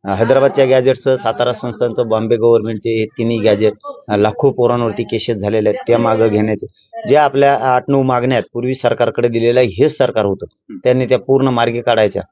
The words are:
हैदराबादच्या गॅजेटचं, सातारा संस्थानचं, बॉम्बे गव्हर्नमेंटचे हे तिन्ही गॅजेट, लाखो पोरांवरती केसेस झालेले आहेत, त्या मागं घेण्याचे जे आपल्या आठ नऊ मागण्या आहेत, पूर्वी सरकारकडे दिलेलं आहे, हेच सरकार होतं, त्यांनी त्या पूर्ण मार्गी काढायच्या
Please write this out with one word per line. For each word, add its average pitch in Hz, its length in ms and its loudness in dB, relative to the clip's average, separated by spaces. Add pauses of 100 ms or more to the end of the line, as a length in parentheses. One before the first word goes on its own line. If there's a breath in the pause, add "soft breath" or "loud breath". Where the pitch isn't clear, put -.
(180)
हैदराबादच्या 131 480 2
गॅजेटचं, 131 500 2
सातारा 120 380 -2
संस्थानचं, 120 540 -4
बॉम्बे 110 280 0
गव्हर्नमेंटचे 113 640 0
हे 110 60 0
तिन्ही 117 340 -4
गॅजेट, 104 340 2 (360)
लाखो 107 420 0
पोरांवरती 120 520 0
केसेस 110 340 -4
झालेले 104 320 0
आहेत, 101 180 -2
त्या 117 100 2
मागं 113 300 0
घेण्याचे 107 400 -2 (400 soft breath)
जे 135 80 2
आपल्या 139 380 2
आठ 127 340 0
नऊ 139 140 0
मागण्या 127 360 0
आहेत, - 160 -4
पूर्वी 123 220 -4
सरकारकडे 120 520 0
दिलेलं 117 320 2
आहे, 123 100 2
हेच 123 280 0
सरकार 120 280 0
होतं, 98 200 -4 (380)
त्यांनी 127 220 2
त्या 123 140 0
पूर्ण 135 280 0
मार्गी 120 340 -2
काढायच्या 107 400 0 (100)